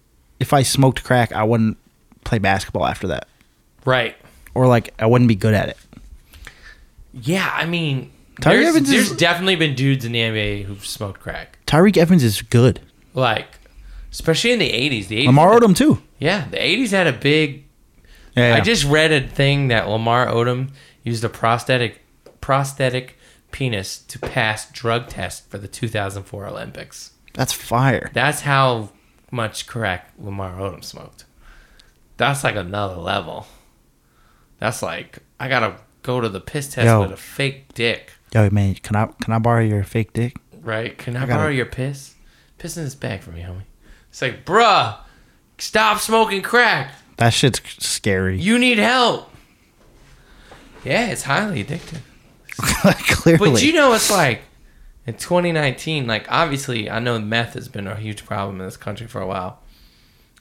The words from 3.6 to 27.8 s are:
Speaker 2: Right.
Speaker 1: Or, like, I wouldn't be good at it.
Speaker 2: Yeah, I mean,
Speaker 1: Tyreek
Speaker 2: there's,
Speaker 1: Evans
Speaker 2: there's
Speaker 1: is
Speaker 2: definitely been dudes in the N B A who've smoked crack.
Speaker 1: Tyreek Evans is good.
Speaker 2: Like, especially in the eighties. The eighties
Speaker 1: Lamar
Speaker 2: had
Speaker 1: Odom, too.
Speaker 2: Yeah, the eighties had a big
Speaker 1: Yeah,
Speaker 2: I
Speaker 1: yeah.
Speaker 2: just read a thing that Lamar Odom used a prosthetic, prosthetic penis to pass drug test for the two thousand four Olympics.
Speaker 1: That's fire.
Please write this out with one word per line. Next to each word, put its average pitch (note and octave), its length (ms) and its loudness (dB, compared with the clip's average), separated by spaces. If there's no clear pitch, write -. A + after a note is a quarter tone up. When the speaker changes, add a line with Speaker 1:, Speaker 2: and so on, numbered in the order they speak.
Speaker 2:
Right. B2+ 300 0
Speaker 1:
Or, B2+ 120 2
like, A#2+ 320 2
I A2 80 0
wouldn't B2 220 6
be A2+ 60 4
good G#2+ 180 2
at G2 160 2
it. - 80 -12
Speaker 2:
Yeah, D3 420 -2
I D3+ 120 -2
mean, D#3+ 440 -4
Speaker 1:
Tyreek - 40 -10
Speaker 2:
there's, B3 240 6
Speaker 1:
Evans D#4 220 4
Speaker 2:
there's A#3 200 4
Speaker 1:
is - 60 -8
Speaker 2:
definitely F3 400 2
been D#3 180 0
dudes C3+ 300 0
in A#2 80 -6
the A#2 80 0
N A2+ 140 0
B G#2+ 40 -2
A G#2 240 -4
who've G2 240 -12
smoked - 340 -10
crack. - 460 -12
Speaker 1:
Tyreek F3+ 300 6
Evans E3+ 260 6
is G#2+ 180 2
good. A#2+ 400 4
Speaker 2:
Like, A#2+ 440 -2
especially E3 400 0
in A#3+ 80 2
the D#3+ 100 0
eighties. A#2 380 -2
The G#2+ 80 -4
eighties B2+ 100 2
Speaker 1:
Lamar D3+ 260 8
Speaker 2:
had A#3 100 8
Speaker 1:
Odom, G3 140 6
too. C#4+ 260 4
Speaker 2:
Yeah, E3+ 320 -2
the - 120 -4
eighties G3+ 300 0
had F#3+ 140 2
a C#3+ 60 2
big C#3+ 520 0
Speaker 1:
Yeah, A#2+ 200 4
Speaker 2:
I - 40 6
Speaker 1:
yeah. - 20 4
Speaker 2:
just F3+ 240 2
read D#3 280 4
a C3+ 140 2
thing C#3 420 2
that G#2+ 200 0
Lamar A#2 380 2
Odom B2 440 -2
used A#2 220 -4
a A2+ 40 -2
prosthetic, A#2+ 720 -2
prosthetic C3 800 -2
penis A2+ 460 -6
to - 200 -18
pass A2 540 -4
drug A#2+ 360 -4
test - 420 -12
for G2+ 80 -12
the G2+ 100 -14
two - 200 -8
thousand G2 360 -6
four G2+ 220 -14
Olympics. - 680 -16
Speaker 1:
That's C3 180 -4
fire. B2 600 0